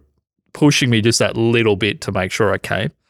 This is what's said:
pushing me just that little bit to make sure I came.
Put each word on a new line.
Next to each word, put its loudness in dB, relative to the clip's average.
pushing 2
me 2
just 2
that 0
little 2
bit -4
to -8
make -4
sure 0
I -2
came. -6